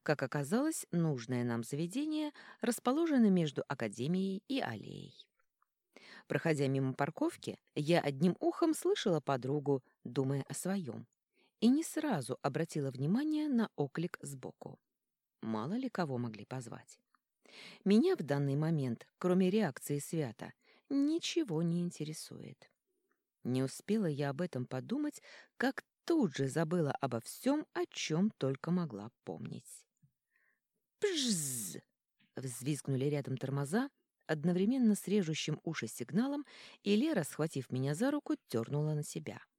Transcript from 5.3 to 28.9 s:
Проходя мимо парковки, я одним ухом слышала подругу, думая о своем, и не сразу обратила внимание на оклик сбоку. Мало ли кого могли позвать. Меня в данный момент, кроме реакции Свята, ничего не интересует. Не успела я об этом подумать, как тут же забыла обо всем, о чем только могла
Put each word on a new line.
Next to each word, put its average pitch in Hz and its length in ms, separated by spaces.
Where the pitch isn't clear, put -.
Проходя 143 400
мимо 135 260
парковки, 151 680
я 151 240
одним 143 400
ухом 330 340
слышала 214 460
подругу, 135 640
думая 135 440
о 147 60
своем, 165 540
и 226 100
не 302 140
сразу 208 580
обратила 147 500
внимание 285 560
на 233 280
оклик 156 460
сбоку. 139 580
Мало 110 320
ли 254 160
кого 143 280
могли 113 280
позвать. 120 540
Меня 262 300
в - 80
данный 139 320
момент, 151 520
кроме 180 300
реакции 175 500
Свята, 143 540
ничего 277 720
не 175 200
интересует. - 880
Не 127 200
успела 202 420
я 143 240
об 135 120
этом 127 240
подумать, 214 560
как 262 260
тут 277 300
же 139 120
забыла 156 440
обо 120 180
всем, - 540
о 349 120
чем 185 520
только 139 340
могла 123 400